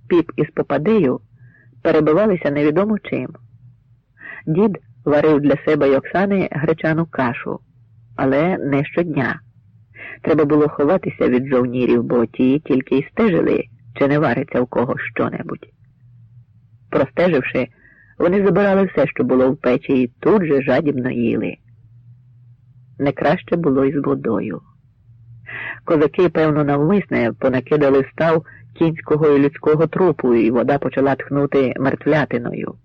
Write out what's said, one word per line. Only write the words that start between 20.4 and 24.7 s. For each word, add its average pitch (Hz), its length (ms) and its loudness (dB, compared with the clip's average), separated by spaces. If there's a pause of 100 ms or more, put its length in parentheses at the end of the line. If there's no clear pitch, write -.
же 139 160 2
жадібно 131 480 -2
їли. 117 440 -2 (1400)
Не 143 140 -2
краще 170 440 -2
було 139 280 0
і 139 80 0
з 143 120 -4
водою. 135 560 -4 (1200)